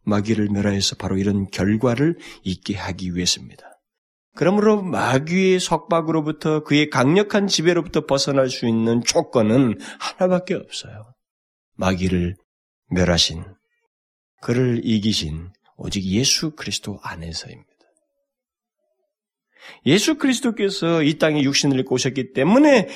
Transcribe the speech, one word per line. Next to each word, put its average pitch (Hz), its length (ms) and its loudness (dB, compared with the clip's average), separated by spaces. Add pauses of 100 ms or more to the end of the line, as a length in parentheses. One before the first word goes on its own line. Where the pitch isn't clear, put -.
마귀를 104 460 0
멸하여서 101 460 0
바로 - 220 -4
이런 101 320 0
결과를 131 680 0 (260)
있게 92 320 -6
하기 92 400 -8
위해서입니다. - 680 -6 (540)
그러므로 208 460 2
마귀의 151 800 0
속박으로부터, 156 1040 -2
그의 147 260 2
강력한 190 580 2
지배로부터 165 580 0
벗어날 139 440 2
수 123 180 -4
있는 113 360 2
조건은 117 760 2 (220)
하나밖에 185 540 -2
없어요. - 600 -14 (600)
마귀를 92 640 0 (540)
멸하신, 87 540 0 (960)
그를 123 420 0
이기신 95 680 -2 (240)
오직 95 300 -6
예수 131 460 0
그리스도 - 500 -10
안에서입니다. - 680 -14 (2250)
예수 214 300 4
그리스도께서 202 840 0
이 147 160 2
땅에 151 240 2
육신을 139 380 2
입고 131 160 -2
오셨기 127 380 -2
때문에 226 640 4